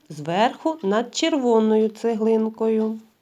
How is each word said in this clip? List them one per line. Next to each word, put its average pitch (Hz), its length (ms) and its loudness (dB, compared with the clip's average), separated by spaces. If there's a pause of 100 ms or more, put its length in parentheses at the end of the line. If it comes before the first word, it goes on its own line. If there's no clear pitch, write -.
зверху 202 760 -2
над 220 320 -2
червоною 220 720 2
цеглинкою? 220 1080 -2 (220)